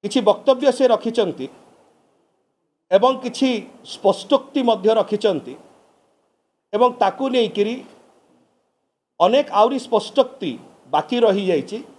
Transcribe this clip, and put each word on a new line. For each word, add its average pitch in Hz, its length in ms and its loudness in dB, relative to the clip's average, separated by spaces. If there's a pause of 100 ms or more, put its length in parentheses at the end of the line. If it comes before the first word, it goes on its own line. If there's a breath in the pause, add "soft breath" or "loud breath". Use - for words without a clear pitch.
କିଛି 208 160 -2
ବକ୍ତବ୍ୟ 247 520 2
ସେ 262 140 0
ରଖିଛନ୍ତି 220 600 0 (1400)
ଏବଂ 202 280 4
କିଛି 262 300 -4 (360)
ସ୍ପଷ୍ଟୋକ୍ତି - 800 -2
ମଧ୍ୟ 214 320 0
ରଖିଛନ୍ତି 196 600 -2 (1160)
ଏବଂ 240 160 2 (100)
ତାକୁ - 320 -2
ନେଇକିରି 226 440 -2 (1500)
ଅନେକ 240 320 2
ଆହୁରି 233 280 2
ସ୍ପଷ୍ଟୋକ୍ତି 226 720 -2 (380)
ବାକି 156 300 -2
ରହିଯାଇଛି। 196 580 0 (200)